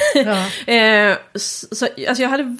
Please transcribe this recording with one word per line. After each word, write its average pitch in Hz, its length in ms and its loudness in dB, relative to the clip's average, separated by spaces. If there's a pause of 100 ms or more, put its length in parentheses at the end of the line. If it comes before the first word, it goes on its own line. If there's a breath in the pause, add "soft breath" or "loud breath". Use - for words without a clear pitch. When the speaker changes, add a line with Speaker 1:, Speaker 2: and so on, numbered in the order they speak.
(140)
Speaker 1:
Ja. 214 320 0 (200)
Speaker 2:
<laughs> 233 80 0
Eh, 214 420 4 (180)
s-, - 440 -10
så, 240 80 0 (220)
alltså, 262 140 0
jag 254 60 0
hade 269 320 -4